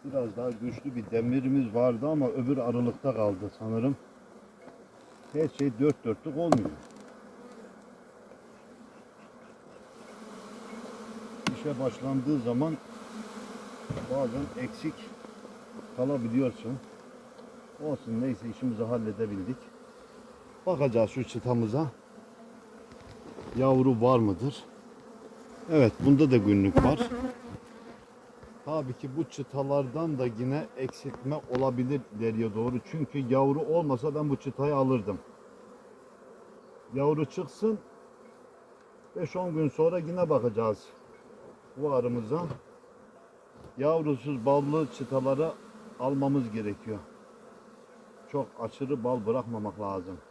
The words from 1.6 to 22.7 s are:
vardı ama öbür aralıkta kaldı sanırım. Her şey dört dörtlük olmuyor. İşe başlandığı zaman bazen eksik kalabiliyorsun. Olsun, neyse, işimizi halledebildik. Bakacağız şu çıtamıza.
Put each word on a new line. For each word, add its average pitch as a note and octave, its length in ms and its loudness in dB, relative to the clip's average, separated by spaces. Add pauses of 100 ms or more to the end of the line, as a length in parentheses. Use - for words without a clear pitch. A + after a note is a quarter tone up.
vardı B2 340 2
ama D3 180 2
öbür B2+ 300 0
aralıkta A#2+ 580 0
kaldı G#2 440 0
sanırım. A2+ 360 0 (1400)
Her D3+ 160 2
şey C#3+ 300 0
dört C#3+ 260 2
dörtlük B2+ 320 -4
olmuyor. D3+ 320 4 (4000)
İşe C#3+ 200 -4
başlandığı C3+ 600 0
zaman B2 380 0 (1300)
bazen A#3 520 -2
eksik A3 300 -6 (1040)
kalabiliyorsun. B2+ 800 0 (1080)
Olsun, A#2 360 -2
neyse, A#2+ 280 -2
işimizi A#2 340 -2
halledebildik. A2 720 -2 (1080)
Bakacağız C3 440 4
şu C3 140 -4
çıtamıza. A#2+ 640 0 (1700)